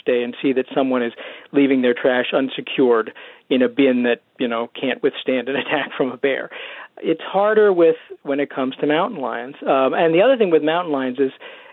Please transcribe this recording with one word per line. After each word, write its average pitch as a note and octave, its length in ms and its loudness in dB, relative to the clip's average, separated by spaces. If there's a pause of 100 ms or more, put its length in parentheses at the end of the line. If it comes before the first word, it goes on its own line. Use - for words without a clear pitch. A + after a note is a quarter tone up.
day B2 180 0
and A#2+ 180 -6
see C#3 120 2
that B2+ 220 -2
someone C3 280 0
is A#2 100 -4 (380)
leaving C3+ 320 4
their B2 120 4
trash B2 380 0
unsecured B2 800 0 (360)
in C3 140 2
a B2 60 2
bin B2 360 2
that, A#2+ 180 0 (160)
you C3 80 -2
know, A#2 240 -4 (100)
can't B2+ 220 -4
withstand C3 460 -2
an C#3 80 -4
<laughs> B2+ 60 -4
attack C3+ 340 -4
from C3 140 -2
a A#2+ 60 -10
bear. C3 340 -4 (480)
It's - 240 -2
harder G#3 500 2
with, E3 240 4 (260)
when C#3 180 -4
it C#3 100 -4
comes C3 260 -6
to - 100 -4
mountain E3+ 340 0
lions. A#2+ 420 -8
Um, C3+ 320 2
and E3 200 2
the F3 80 4
other C4 140 4
thing G#3 140 2
with D#3 120 4
mountain D#3+ 300 -2
lions C3 260 -4
is C3+ 140 0 (400)